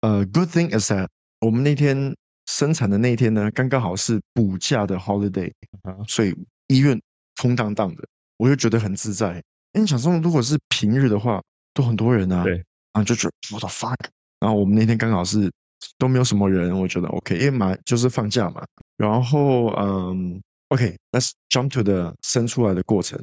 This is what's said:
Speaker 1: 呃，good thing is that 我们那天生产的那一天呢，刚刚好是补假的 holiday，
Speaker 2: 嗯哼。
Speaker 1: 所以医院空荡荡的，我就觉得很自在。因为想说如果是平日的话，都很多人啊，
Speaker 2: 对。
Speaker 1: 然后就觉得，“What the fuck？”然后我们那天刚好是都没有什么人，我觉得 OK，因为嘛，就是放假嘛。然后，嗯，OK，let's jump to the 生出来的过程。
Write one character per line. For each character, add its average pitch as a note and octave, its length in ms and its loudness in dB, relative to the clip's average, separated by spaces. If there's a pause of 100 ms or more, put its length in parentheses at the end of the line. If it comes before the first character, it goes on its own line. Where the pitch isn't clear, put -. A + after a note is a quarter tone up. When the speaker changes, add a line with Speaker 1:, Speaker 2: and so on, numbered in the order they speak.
Speaker 1:
呃， G#2 320 2
good E3+ 160 2
thing E3+ 280 0
is G#2+ 140 -2
that F#2+ 160 -2 (320)
我 A2+ 120 2
们 A#2+ 120 2
那 D3 120 4
天 C#3 380 2 (340)
生 D3 260 0
产 G#2 160 0
的 G2+ 80 2
那 A#2+ 160 2
一 - 20 0
天 A2+ 180 2
呢， G#2+ 180 2
刚 C3 180 0
刚 C3 120 2
好 F#2 140 -4
是 A2 240 -2 (140)
补 G2 240 0
假 G#2+ 280 0
的 F#2 120 -2
holiday， G2 540 -2 (320)
Speaker 2:
嗯 F#2 120 -12
哼。 G#2 140 -12
Speaker 1:
所 A2+ 160 0
以 F2+ 100 -2 (320)
医 C3 120 4
院 C3+ 200 4 (420)
空 B2 140 2
荡 G#2+ 200 -2
荡 F#2+ 200 -2
的， - 80 -16 (340)
我 A#2 120 2
就 C#3+ 60 4
觉 A#2+ 140 0
得 A2+ 100 2
很 G2+ 160 -4
自 G#2+ 180 -6
在。 F2+ 280 -4 (320)
因 G#3+ 80 2
为 A3 60 2
想 C#3+ 120 0
说 E3+ 200 2
如 E3+ 120 0
果 D3 100 4
是 C3+ 160 0 (120)
平 G#2 280 0
日 C3+ 120 4
的 G#2 100 2
话， G#2 220 -2 (320)
都 C#3+ 100 0
很 A#2+ 120 2
多 A2+ 200 2
人 F#2 160 0
啊， F2+ 120 0
Speaker 2:
对。 F#2 100 0
Speaker 1:
然 F2 100 -6 (320)
后 G#2+ 80 2
就 G#2+ 100 0
觉 G#2 140 -2
得， - 60 -8 (180)
“What G#2 100 -10
the F#2+ 80 -8
fuck？” - 280 -6 (420)
然 G#2 120 2
后 G#2+ 60 2
我 G2+ 80 2
们 G2+ 100 4
那 A2 100 4
天 A2+ 120 2
刚 A2+ 140 0
好 F2+ 120 0
是 G2 280 0 (460)
都 C3 100 2
没 B2+ 100 2
有 B2+ 60 4
什 G#2+ 120 0
么 G2+ 140 2
人， F2+ 280 0
我 F#2 100 -2
觉 F2+ 140 -4
得 F2 80 -4
OK， - 280 -4
因 F2+ 60 0
为 C#3 80 2
嘛， G2 240 0 (100)
就 B2 120 0
是 B2 120 2
放 A#2 200 -4
假 G#2 200 -2
嘛。 - 120 -14 (360)
然 G#2+ 260 2
后， C3 440 2 (100)
嗯， F#2 640 -4 (280)
OK，let's A#2+ 640 -2 (180)
jump C3 200 0
to B2+ 140 -2
the F2+ 300 0 (100)
生 A#2+ 240 0
出 A#2 200 0
来 F#2+ 60 2
的 F2+ 100 -2
过 G2+ 180 2
程。 - 220 -8